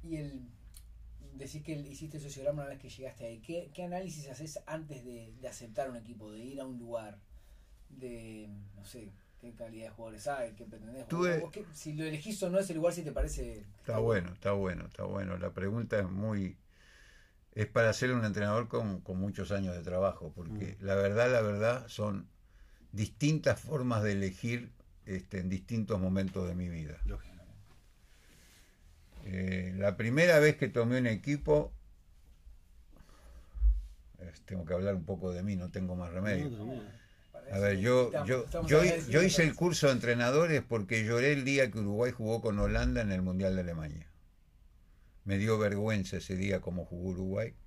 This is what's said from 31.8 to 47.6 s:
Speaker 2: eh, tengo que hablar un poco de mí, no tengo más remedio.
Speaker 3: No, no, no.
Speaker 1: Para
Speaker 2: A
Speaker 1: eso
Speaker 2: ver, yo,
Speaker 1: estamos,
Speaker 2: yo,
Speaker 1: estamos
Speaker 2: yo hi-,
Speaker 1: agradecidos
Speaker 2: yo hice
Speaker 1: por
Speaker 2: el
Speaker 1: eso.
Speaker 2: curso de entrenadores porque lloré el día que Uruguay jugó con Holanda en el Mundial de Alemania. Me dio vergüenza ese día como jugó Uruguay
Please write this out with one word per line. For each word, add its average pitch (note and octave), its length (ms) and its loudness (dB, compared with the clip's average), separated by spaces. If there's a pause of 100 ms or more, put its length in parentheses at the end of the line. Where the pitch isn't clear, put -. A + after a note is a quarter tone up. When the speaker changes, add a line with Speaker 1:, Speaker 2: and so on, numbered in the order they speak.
Speaker 2:
eh, F2 120 -12 (140)
tengo F2+ 200 -4
que D#2+ 80 0
hablar G2 220 4
un E2+ 100 -2
poco F#2 260 -2
de F2 120 -4
mí, G2+ 120 0
no F2+ 140 -4
tengo F2+ 260 -2
más F2 160 -4
remedio. G#2 380 0
Speaker 3:
No, A2 160 -8
no, B2+ 100 -6
no. A#2 60 -8 (500)
Speaker 1:
Para - 140 -16
Speaker 2:
A - 60 -16
Speaker 1:
eso G2+ 100 2
Speaker 2:
ver, G2+ 180 4
yo, B2 280 6
Speaker 1:
estamos, G#2 200 0
Speaker 2:
yo, B2 180 2
Speaker 1:
estamos - 260 -2
Speaker 2:
yo D3 120 10
hi-, F#3 40 8
Speaker 1:
agradecidos E3 260 0
Speaker 2:
yo D#3+ 100 8
hice F#3+ 140 4
Speaker 1:
por F3 60 8
Speaker 2:
el D#3 60 6
Speaker 1:
eso. - 100 -4
Speaker 2:
curso E3 280 4
de C#3 60 8
entrenadores B2 760 4
porque A2 380 2
lloré A#2+ 280 4
el C#3 120 0
día C3+ 260 4
que G#2+ 80 -4
Uruguay G#2+ 320 2
jugó A2+ 300 0
con G#2+ 180 2
Holanda A2 420 2
en G#2+ 100 0
el F#2 100 2
Mundial F#2 340 2
de F#2 60 0
Alemania. D#2+ 460 -6 (1160)
Me G2 120 2
dio A2 220 4
vergüenza G#2 580 0
ese F#2 180 -4
día F#2+ 240 2
como F2+ 260 -6
jugó F2 240 -6
Uruguay F#2+ 440 -2 (140)